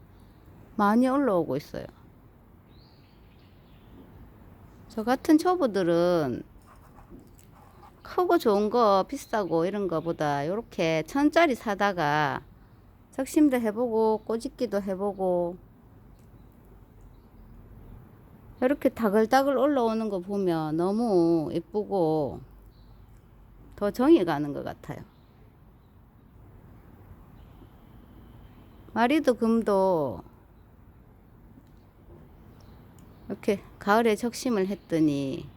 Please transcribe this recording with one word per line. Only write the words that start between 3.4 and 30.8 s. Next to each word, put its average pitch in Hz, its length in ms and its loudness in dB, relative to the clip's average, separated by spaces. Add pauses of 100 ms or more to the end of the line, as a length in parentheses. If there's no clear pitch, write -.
저 - 160 -8
같은 269 340 4
초보들은 180 1040 2 (1700)
크고 349 300 0
좋은 208 320 0
거 202 360 2
비싸고 175 580 -2
이런 202 220 -4
거보다 156 600 -2
요렇게 170 580 -2
천 285 200 0
원짜리 330 280 2
사다가 160 880 -2 (680)
적심도 269 460 2
해보고 220 680 0
꼬집기도 208 560 -4
해보고 185 760 -2 (3000)
이렇게 262 280 2
다글다글 226 680 2
올라오는 226 540 0
거 196 100 -4
보면 175 560 -2
너무 175 800 2
예쁘고 165 880 -2 (1300)
더 202 160 -2
정이 254 340 4
가는 147 280 -4
것 139 100 -10
같아요. - 340 -12 (4000)
마리도 247 420 2
금도 190 880 0 (3000)